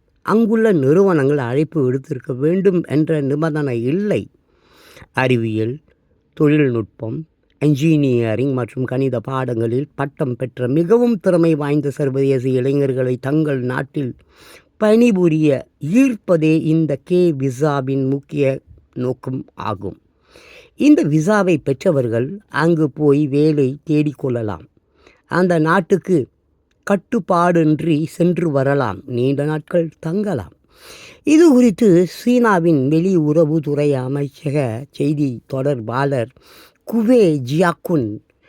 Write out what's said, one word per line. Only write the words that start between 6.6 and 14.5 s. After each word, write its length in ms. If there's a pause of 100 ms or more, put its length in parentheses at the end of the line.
என்ஜினியரிங் 920
மற்றும் 320
கணித 360
பாடங்களில் 760
பட்டம் 420
பெற்ற 320
மிகவும் 520
திறமை 340
வாய்ந்த 360
சர்வதேச 580
இளைஞர்களை 680
தங்கள் 440
நாட்டில் 540 (640)